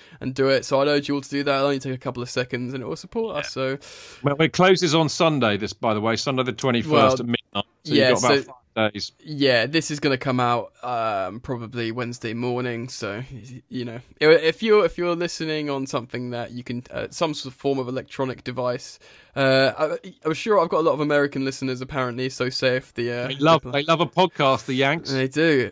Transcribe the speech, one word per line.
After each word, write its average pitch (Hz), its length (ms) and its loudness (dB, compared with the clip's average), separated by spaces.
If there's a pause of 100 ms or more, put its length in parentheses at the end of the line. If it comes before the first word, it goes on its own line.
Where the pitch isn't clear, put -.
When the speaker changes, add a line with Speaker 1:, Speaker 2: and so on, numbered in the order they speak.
(220)
Speaker 1:
and 131 120 -4
do 135 140 2
it. 135 160 4
So 135 160 0
I'd 139 80 2
urge 147 220 2
you 143 60 0
all 143 60 -4
to 135 80 -16
do 143 140 -2
that. 143 120 0
It'll 139 120 2
only 139 120 0
take 131 140 -6
a 127 40 -6
couple 123 260 -8
of 123 60 -10
seconds, 123 440 -4
and 143 80 -8
it - 60 -10
will 160 80 -6
support 220 400 -6
us. - 160 -6
So 135 260 -4 (460)
Speaker 2:
Well, 143 160 2
it 160 140 2
closes 175 420 6
on 160 140 4
Sunday, 123 480 2
this, 101 160 -6
by 117 200 0
the 104 60 0
way, 113 160 2
Sunday 131 280 0
the 127 100 -2
twenty-first 120 380 0
Speaker 1:
Well, 139 220 6
Speaker 2:
at 131 120 -2
midnight. 117 400 -4 (180)
So 151 100 -2
Speaker 1:
yeah, 135 180 6
Speaker 2:
you've 110 100 2
got 123 120 4
about 135 120 2
Speaker 1:
so 135 80 -20 (220)
Speaker 2:
five 110 180 2
days. 101 180 -10 (120)
Speaker 1:
Yeah, 135 420 2
this 151 240 0
is 147 100 -6
gonna 139 180 0
come 127 220 -2
out, 120 320 0 (120)
um, 113 560 -4
probably 120 520 -6
Wednesday 120 420 -6
morning. 120 560 -4
So 107 420 -8
y-, 127 380 -16
you 123 160 -8
know, 117 140 -12 (220)
i-, 151 40 4
if 160 360 6
you're, 214 240 6
if 165 120 -4
you're 175 180 -2
listening 160 540 -4
on 135 180 -4
something 123 440 -6
that 120 200 -8
you 120 120 -12
can, 123 280 -8
uh, 113 180 -6
some 160 240 -4
sort 135 200 -10
of - 60 -20
form 139 200 0
of 123 80 -4
electronic 127 560 -6
device, 123 560 -6 (360)
uh, 135 360 4 (340)
I, 185 80 -16 (120)
I'm 156 80 0
sure 208 260 2
I've 165 100 2
got 180 100 2
a 160 80 2
lot 160 60 6
of 143 60 -2
American 143 460 0
listeners 131 360 -4
apparently. 127 480 -4
So 127 200 -4
say 131 260 0
if - 180 -6
the, 120 180 -4
uh, 123 180 -4
Speaker 2:
They 135 80 -6
love, 151 260 4
Speaker 1:
the 127 80 -12
Speaker 2:
they 143 120 0
love 160 180 2
a 170 40 2
podcast, 151 600 2
the 139 100 -4
Yanks. 139 360 0
Speaker 1:
They 131 180 0
do. 143 420 2